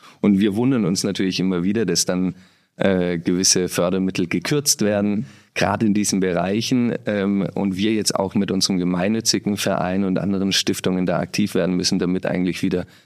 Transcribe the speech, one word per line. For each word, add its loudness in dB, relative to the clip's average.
Und 6
wir 2
wundern 2
uns 0
natürlich -2
immer 0
wieder, 0
dass 0
dann, 0
äh, 2
gewisse 2
Fördermittel 0
gekürzt -2
werden, 0
gerade 0
in 4
diesen 0
Bereichen. 0
Ähm, 0
und -2
wir 0
jetzt -2
auch -2
mit 0
unserem 0
gemeinnützigen 0
Verein -2
und 0
anderen -2
Stiftungen 0
da 0
aktiv -2
werden 0
müssen, 0
damit -2
eigentlich -2
wieder 0